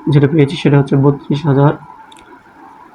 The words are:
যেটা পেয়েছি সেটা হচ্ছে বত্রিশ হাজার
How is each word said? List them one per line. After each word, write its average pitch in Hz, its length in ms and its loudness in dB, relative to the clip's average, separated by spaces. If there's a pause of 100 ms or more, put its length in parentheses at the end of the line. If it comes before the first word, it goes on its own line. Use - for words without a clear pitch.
যেটা 143 200 2
পেয়েছি 147 300 0
সেটা 143 200 0
হচ্ছে 139 200 0
বত্রিশ 143 480 -2
হাজার 143 260 2 (1200)